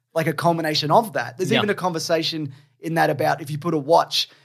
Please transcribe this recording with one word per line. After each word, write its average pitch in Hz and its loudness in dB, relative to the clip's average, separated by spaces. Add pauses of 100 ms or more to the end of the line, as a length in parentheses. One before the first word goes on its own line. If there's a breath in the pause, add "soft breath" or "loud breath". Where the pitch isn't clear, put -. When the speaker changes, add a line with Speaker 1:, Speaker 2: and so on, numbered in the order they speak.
(140)
Speaker 1:
like, 160 0
a 156 -2
culmination 156 0
of 214 4
that. 123 -6
There's 185 -2
Speaker 2:
Yeah. 240 4
Speaker 1:
even 214 0
a 202 2
conversation 160 -2 (280 loud breath)
in 165 -6
that 156 4
about 151 0
if 151 -10
you 151 -6
put 165 -4
a 156 0
watch - 2 (160 soft breath)